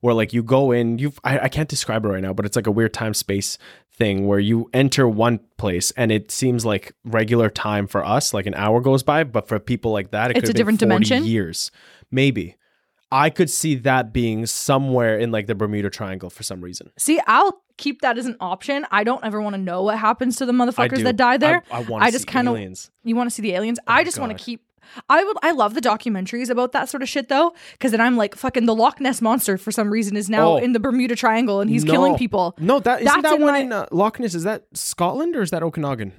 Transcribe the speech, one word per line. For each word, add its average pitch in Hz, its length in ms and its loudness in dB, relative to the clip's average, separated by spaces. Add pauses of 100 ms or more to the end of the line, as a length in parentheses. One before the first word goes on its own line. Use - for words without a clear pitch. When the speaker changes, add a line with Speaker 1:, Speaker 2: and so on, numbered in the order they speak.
Speaker 1:
where, 120 140 2
like, 110 180 0
you 120 100 0
go 131 300 4
in, 117 260 2
you've, 143 260 -4
I, 131 160 0
I 131 80 0
can't 151 200 -2
describe 113 360 -4
it 107 40 0
right 95 140 -2
now, 95 100 -4
but 101 140 -2
it's, 101 100 -2
like, 110 100 0
a 110 40 0
weird 110 240 2
time 110 200 -4
space - 440 -4 (340)
thing 98 340 0
where 101 120 2
you 113 340 0
enter 131 360 4
one 113 320 2 (180)
place 90 380 -2
and 117 140 2
it 107 200 0
seems 123 340 -2
like 107 280 -4 (120)
regular 113 460 2
time 104 360 -2
for 95 180 -2
us, 110 280 0
like, 101 140 -2
an 98 80 -4
hour 107 260 2
goes 131 220 2
by, 151 220 2
but 117 240 -4
for 110 100 -2
people 117 340 -4
like 101 200 -4
that, 110 180 -2
it 120 80 0
Speaker 2:
It's 226 100 0
Speaker 1:
could 233 80 0
Speaker 2:
a - 40 2
Speaker 1:
have 226 60 2
been 220 100 0
Speaker 2:
different 220 160 2
Speaker 1:
forty 214 140 4
Speaker 2:
dimension? 262 240 0
Speaker 1:
years. 190 400 -2 (400)
Maybe. 127 460 0 (560)
I 139 160 4
could 160 220 0
see 156 260 0
that 123 360 0
being 113 340 -2
somewhere 127 720 0
in, 117 140 0
like, 107 160 -2
the 113 80 0
Bermuda 104 340 -2
Triangle 92 400 -10
for - 140 -18
some 92 160 -10
reason. 90 360 -14
Speaker 2:
See, 311 300 0
I'll 359 340 4 (160)
keep - 260 -6
that 247 160 0
as 226 80 -6
an 233 140 -8
option. 190 520 -6
I 202 120 2
don't 247 200 -2
ever 214 180 -4
wanna 208 160 -6
know 185 240 -4
what 214 160 0
happens 226 380 0
to 269 100 -4
the 240 60 -2
Speaker 1:
I 247 40 2
Speaker 2:
motherfuckers 247 420 0
Speaker 1:
do. 226 60 0
Speaker 2:
that 247 120 0
die 240 200 4
there. 311 260 2 (100)
Speaker 1:
I, - 60 -4
I - 20 -4
wanna 226 240 0
Speaker 2:
I 240 60 6
just 226 180 -4
Speaker 1:
see - 40 -14
Speaker 2:
kinda 247 200 0
Speaker 1:
aliens. 202 380 -8 (140)
Speaker 2:
You 226 120 -2
wanna 240 140 -2
see - 120 -8
the 202 120 -2
aliens? 220 260 -2
Speaker 1:
Oh - 80 -20
Speaker 2:
I 233 80 4
Speaker 1:
my 320 80 4
Speaker 2:
just 339 140 -6
wanna 226 160 -6
Speaker 1:
God. - 80 -16
Speaker 2:
keep, 233 200 -12 (460)
I 320 160 6
would, 415 180 -4
I 311 100 2
love 220 220 0
the 294 60 -2
documentaries 233 680 -4
about 254 220 0
that 262 160 -2
sort 277 140 -8
of 262 60 -6
shit 269 200 -4
though, 311 240 2 (280)
'cause 262 100 0
then 220 100 0
I'm 240 160 2
like, 208 200 0
fucking 254 300 -2
the 226 80 4
Loch 226 260 2
Ness 262 220 -2
Monster 226 360 2
for 214 140 -8
some 208 180 0
reason 208 260 -2
is 208 140 -4
now 165 220 4
Speaker 1:
Oh. 160 60 4
Speaker 2:
in 247 140 0
the 233 80 2
Bermuda 247 360 0
Triangle 226 440 2
and 214 100 0
he's - 140 2
killing 277 280 4
Speaker 1:
No. - 60 0
Speaker 2:
people. 185 400 -2
Speaker 1:
No, 226 220 2
that, 233 200 0
isn't 233 60 0
Speaker 2:
That's 285 240 4
Speaker 1:
that 302 60 4
Speaker 2:
in 302 60 4
Speaker 1:
one 294 120 4
Speaker 2:
my 277 60 2
Speaker 1:
in, 254 120 -4
uh, 202 180 -4
Loch 202 300 0
Ness? 220 140 -4
Is 165 100 -6
that 208 300 -4
Scotland 285 600 -4
or 254 80 -2
is 175 80 -2
that 165 120 -4
Okanagan? 139 560 -4